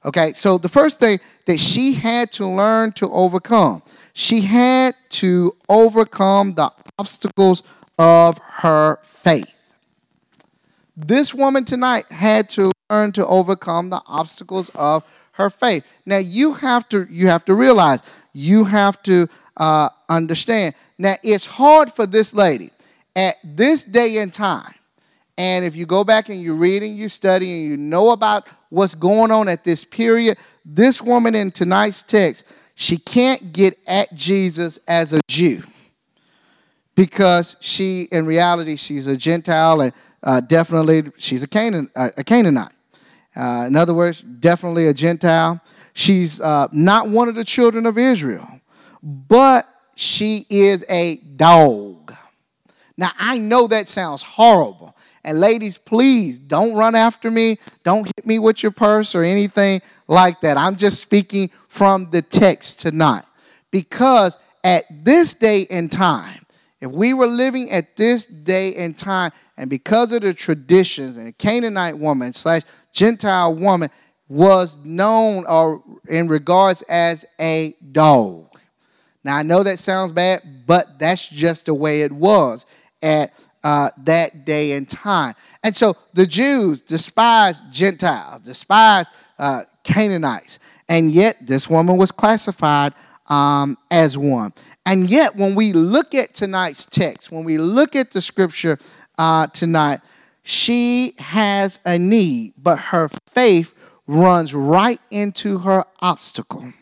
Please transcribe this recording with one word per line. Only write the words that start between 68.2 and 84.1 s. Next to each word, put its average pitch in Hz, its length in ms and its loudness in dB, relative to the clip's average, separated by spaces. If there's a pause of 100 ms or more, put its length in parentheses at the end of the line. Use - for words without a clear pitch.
day 185 500 -6
and 170 200 -8
time, 185 360 -6 (240)
and 131 140 -12
because 214 420 -2
of 233 100 -4
the 190 120 -4
traditions, 147 840 -4
and 113 120 -16
a 117 40 -20
Canaanite 202 640 -6
woman 147 360 -4
slash 165 300 -2 (300)
Gentile 190 600 0
woman 175 340 0 (400)
was 175 560 4
known 202 640 -2
or 160 360 0 (240)
in 165 220 -2
regards 175 540 2
as 170 420 -2 (160)
a 160 340 -4 (180)
dog. 120 540 2 (760)
Now, 139 140 -6
I 151 60 -4
know 170 200 2
that 190 160 -2
sounds 190 340 -6
bad, 180 300 -2 (240)
but 160 320 0
that's 165 280 -2
just 160 400 -4
the 156 80 -2
way 151 280 -2
it 143 100 -4
was 147 540 0 (360)
at, 151 300 -2 (300)
uh, 143 280 0 (140)
that 160 400 -2